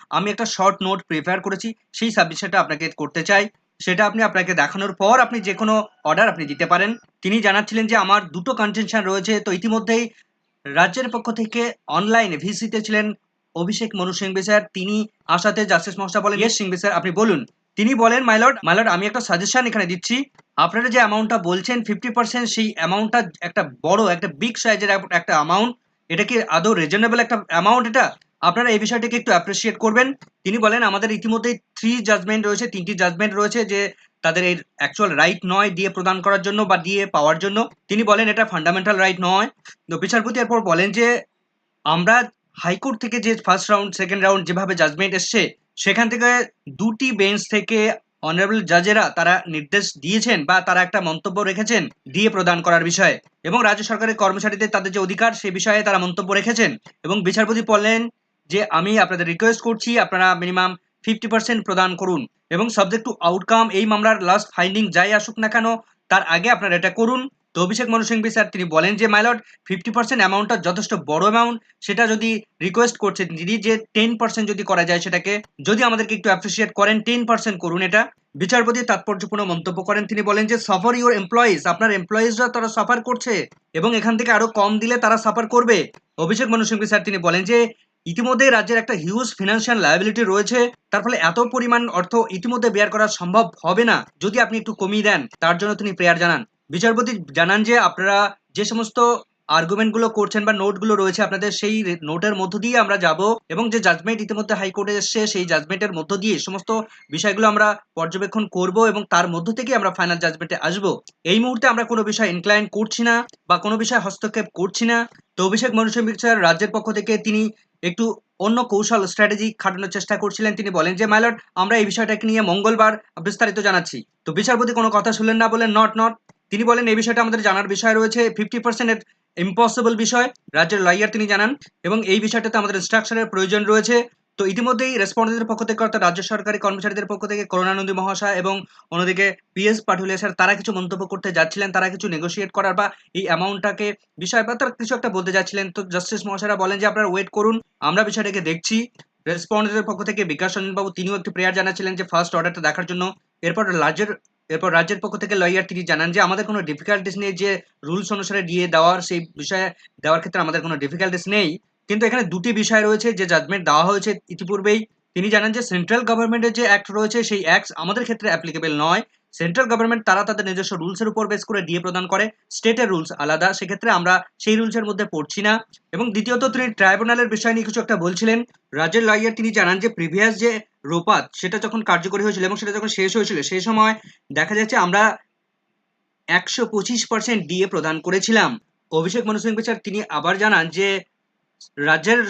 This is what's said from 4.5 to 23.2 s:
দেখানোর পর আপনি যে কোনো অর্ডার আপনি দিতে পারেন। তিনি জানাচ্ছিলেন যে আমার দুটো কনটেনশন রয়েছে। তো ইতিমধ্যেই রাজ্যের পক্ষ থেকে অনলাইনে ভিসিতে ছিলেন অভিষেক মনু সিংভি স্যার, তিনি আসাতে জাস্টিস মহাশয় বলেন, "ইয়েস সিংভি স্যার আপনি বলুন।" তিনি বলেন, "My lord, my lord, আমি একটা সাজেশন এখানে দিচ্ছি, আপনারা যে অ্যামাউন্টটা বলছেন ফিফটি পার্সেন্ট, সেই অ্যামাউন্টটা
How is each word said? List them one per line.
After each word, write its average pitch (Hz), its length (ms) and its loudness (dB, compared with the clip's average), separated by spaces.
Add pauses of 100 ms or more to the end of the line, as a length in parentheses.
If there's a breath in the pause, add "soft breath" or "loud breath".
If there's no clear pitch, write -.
দেখানোর 180 420 -2
পর 214 240 4
আপনি 240 200 0
যে 185 140 -4
কোনো 214 340 0 (160)
অর্ডার 156 260 2
আপনি 165 160 -4
দিতে 143 200 -4
পারেন। 190 300 2 (260)
তিনি 214 200 0
জানাচ্ছিলেন 208 460 2
যে 226 80 2
আমার 202 260 4 (100)
দুটো 180 240 -4
কনটেনশন 214 460 -2
রয়েছে। 196 380 0
তো 208 120 -4
ইতিমধ্যেই 226 580 0 (560 soft breath)
রাজ্যের 180 440 0
পক্ষ 233 220 -4
থেকে 226 420 -4 (140)
অনলাইনে 202 500 0
ভিসিতে 214 440 -6
ছিলেন 214 320 -2 (420)
অভিষেক 202 400 -4
মনু 185 180 -2
সিংভি 190 300 -4
স্যার, 208 180 4 (120)
তিনি 208 340 -2 (180)
আসাতে 202 400 0
জাস্টিস 180 340 0
মহাশয় 196 220 -2
বলেন, 202 180 0
"ইয়েস 226 180 0
সিংভি 185 200 -4
স্যার 202 140 0
আপনি 175 200 -2
বলুন।" 175 340 2 (300)
তিনি 226 200 2
বলেন, 226 280 4
"My 226 160 4
lord, 254 160 6 (100)
my 165 100 4
lord, 220 120 4
আমি 185 180 2
একটা 214 140 -4
সাজেশন 202 460 0
এখানে 226 200 0
দিচ্ছি, 190 380 -4 (320)
আপনারা 202 340 2
যে 233 80 2
অ্যামাউন্টটা 220 400 2
বলছেন 190 460 -2
ফিফটি 208 260 -4
পার্সেন্ট, 240 400 -2
সেই 220 260 -2
অ্যামাউন্টটা 208 540 0 (120)